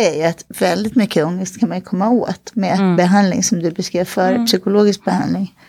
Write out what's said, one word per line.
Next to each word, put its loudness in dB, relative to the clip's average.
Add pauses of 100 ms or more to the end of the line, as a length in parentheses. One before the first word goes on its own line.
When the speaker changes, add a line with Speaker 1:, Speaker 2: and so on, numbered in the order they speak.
(140)
Speaker 1:
är -6
ju 0
att -2 (160)
väldigt 0
mycket 2
ångest -6
kan 0
man -6
ju -6
komma -2
åt -2
med 0
Speaker 2:
Mm. 2
Speaker 1:
behandling, 2
som 0
du -2
beskrev -4
förut, 0
Speaker 2:
Mm. 0
Speaker 1:
psykologisk 2
behandling. -2 (140)